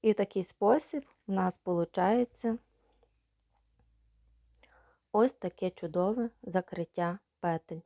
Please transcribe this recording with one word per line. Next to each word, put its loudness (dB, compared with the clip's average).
І 4
в 4
такий -2
спосіб 0
у -2
нас 0
получається 0
ось 2
таке -6
чудове -2
закриття -4
петель. -4